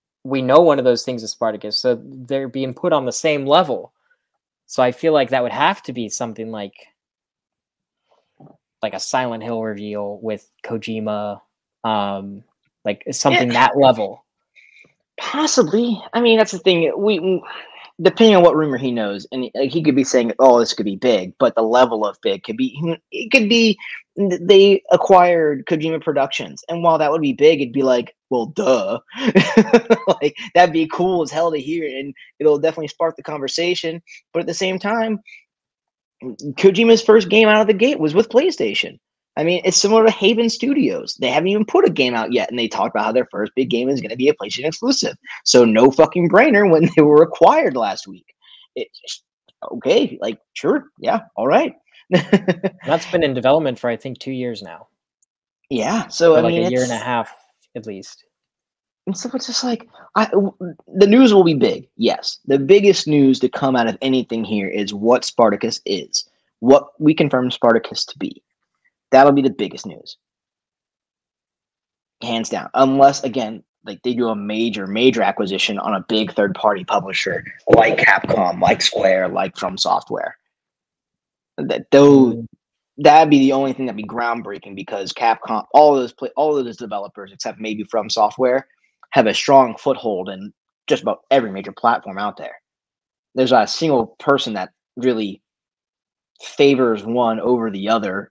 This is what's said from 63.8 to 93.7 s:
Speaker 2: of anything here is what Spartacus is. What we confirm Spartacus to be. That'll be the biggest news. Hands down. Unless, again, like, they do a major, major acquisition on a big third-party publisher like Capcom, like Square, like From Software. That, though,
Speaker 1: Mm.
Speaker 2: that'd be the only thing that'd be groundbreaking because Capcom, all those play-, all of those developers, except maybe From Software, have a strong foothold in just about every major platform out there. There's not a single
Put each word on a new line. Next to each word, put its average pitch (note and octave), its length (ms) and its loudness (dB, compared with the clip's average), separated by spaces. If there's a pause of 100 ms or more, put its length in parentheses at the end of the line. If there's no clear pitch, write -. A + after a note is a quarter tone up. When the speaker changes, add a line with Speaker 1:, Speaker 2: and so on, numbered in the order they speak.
Speaker 2:
of G#2 160 -4
anything B2 420 -2
here G2+ 240 -4
is G2+ 240 -6
what A2+ 320 0
Spartacus A2+ 600 0
is. - 420 -6 (300)
What C3+ 300 4 (100)
we D3+ 160 2
confirm C3 360 0
Spartacus A2+ 560 0
to - 120 -20
be. - 240 -10 (680)
That'll C#3 220 6
be C#3 100 2
the C3 80 2
biggest - 360 -10
news. - 320 -20 (2000)
Hands A#2 260 -8
down. - 260 -8
Unless, C#3 500 4
again, A2+ 400 -8 (200)
like, G#2 200 -14
they B2 100 -4
do A#2 140 -2
a A2 80 -4
major, G#2 500 -6
major A2+ 360 0
acquisition G2 580 -4
on G#2 140 -4
a F#2 140 -6
big A2 240 -2
third-party G2+ 520 -2
publisher F#2 580 -4 (260)
like A2+ 300 4
Capcom, F#2+ 640 0
like G2+ 220 2
Square, F#2+ 480 0
like F#2+ 260 -6
From F#2+ 220 -8
Software. - 580 -4 (1200)
That, - 340 -6
though, C#3 440 8
Speaker 1:
Mm. A#2 120 -12 (520)
Speaker 2:
that'd D3+ 320 6
be C#3+ 100 6
the C3+ 120 2
only C3+ 200 -2
thing C3 140 -8
that'd A2 100 -10
be G#2+ 80 -12
groundbreaking G#2+ 720 -8
because G2 360 -10
Capcom, A2+ 520 -2 (100)
all D3 220 8
those B2 160 -4
play-, - 240 -12
all D3+ 200 0
of C3+ 80 -4
those A#2 120 -12
developers, G2+ 560 -12
except G2 260 -12
maybe G#2+ 260 -8
From G#2+ 260 -6
Software, B2+ 580 -2 (440)
have B2 140 4
a G2+ 80 0
strong C3 420 4
foothold G#2 520 -6
in G2 240 -16 (340)
just - 160 -2
about G#2 200 -6 (100)
every A#2+ 180 0
major F#2+ 220 -12
platform G#2+ 440 -2
out G2+ 200 -8
there. - 180 -16 (800)
There's B2+ 160 0
not A#2 140 4
a - 20 -6
single C3+ 540 -2